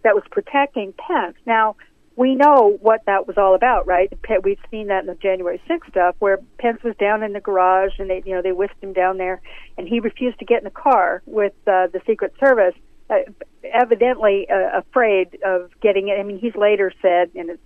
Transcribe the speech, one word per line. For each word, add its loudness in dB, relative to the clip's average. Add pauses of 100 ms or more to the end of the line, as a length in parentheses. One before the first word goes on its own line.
that 4
was 0
protecting -4 (140)
Pence. -6 (100)
Now, 0 (400)
we 2
know 6
what 2
that 0
was -4
all 6
about, 2
right? 0 (120)
Pe-, -2
we've -2 (100)
seen -10
that 0
in -8
the -10
January -4 (100)
sixth -14
stuff, 0
where 0 (220)
Pence -4
was -6
down 0
in -6
the -8
garage 2
and -8
they, -4
you -6
know, -4
they -2
whisked -4
him -12
down 0
there, -6 (360)
and -12
he -2
refused -6
to -12
get 2
in -12
the -10
car 0
with, -2 (120)
uh, 2
the -6
Secret -2
Service, 4 (340)
uh, 2 (560)
evidently, 2
uh, 0
afraid 0
of -2 (120)
getting 0
it. -2
I -6
mean, -10
he's -6
later 2 (100)
said, 2
and -10
it's -14